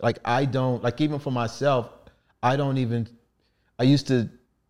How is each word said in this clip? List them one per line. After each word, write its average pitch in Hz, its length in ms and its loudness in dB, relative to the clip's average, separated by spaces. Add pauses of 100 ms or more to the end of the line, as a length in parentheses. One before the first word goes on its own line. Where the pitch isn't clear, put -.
Like, 117 220 0
I 131 220 0
don't, 127 360 -2
like, 120 180 -2
even 147 200 -2
for 143 100 -6
myself, 123 580 -2 (540)
I 127 140 2
don't 139 220 0
even, 117 280 -2 (720)
I 127 60 0
used 143 240 4
to, 123 200 2 (420)